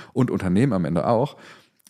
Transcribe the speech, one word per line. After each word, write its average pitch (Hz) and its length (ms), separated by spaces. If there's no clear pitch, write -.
und 127 180
Unternehmen 101 400
am 90 140
Ende 82 200
auch, 120 300